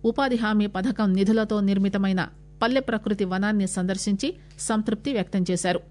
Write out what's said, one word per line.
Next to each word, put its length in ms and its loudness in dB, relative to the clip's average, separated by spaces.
ఉపాధి 300 2
హామీ 320 2
పథకం 460 0
నిధులతో 460 2
నిర్మితమైన 600 2
పల్లె 220 2
ప్రకృతి 460 -2
వనాన్ని 420 0
సందర్శించి 600 -2
సంతృప్తి 540 -2
వ్యక్తం 300 0
చేశారు. 480 0